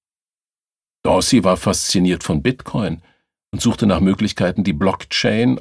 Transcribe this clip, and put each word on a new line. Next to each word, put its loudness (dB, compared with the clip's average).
Dorsey 2
war 4
fasziniert 0
von -2
Bitcoin -4
und -8
suchte 0
nach 2
Möglichkeiten, 0
die -2
Blockchain, -2